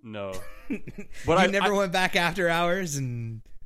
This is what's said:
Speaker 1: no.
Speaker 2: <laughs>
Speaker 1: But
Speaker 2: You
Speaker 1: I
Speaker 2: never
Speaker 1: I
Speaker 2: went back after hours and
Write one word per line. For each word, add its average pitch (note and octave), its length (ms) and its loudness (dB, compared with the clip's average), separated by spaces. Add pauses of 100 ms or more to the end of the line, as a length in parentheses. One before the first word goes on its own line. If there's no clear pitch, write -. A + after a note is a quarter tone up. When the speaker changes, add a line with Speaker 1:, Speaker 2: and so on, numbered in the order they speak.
Speaker 1:
no. G#2 300 -8 (360)
Speaker 2:
<laughs> - 0 -
Speaker 1:
But A3+ 100 -4 (480)
Speaker 2:
You D#3 80 4
Speaker 1:
I F#3 120 6
Speaker 2:
never G3 280 4
Speaker 1:
I - 20 4
Speaker 2:
went G3 160 2
back F#3 240 2
after F3 320 2
hours E3+ 480 2
and A#2 440 -6 (260)